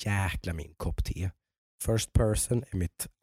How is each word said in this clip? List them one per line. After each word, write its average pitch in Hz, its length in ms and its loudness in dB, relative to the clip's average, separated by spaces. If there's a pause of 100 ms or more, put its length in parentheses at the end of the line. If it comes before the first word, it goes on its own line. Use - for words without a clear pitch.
jäkla 98 480 0
min 78 240 -10
kopp - 280 -2
te. 90 260 -2 (560)
First 113 260 0
person 117 580 2
är 98 60 -6
mitt - 300 -2 (160)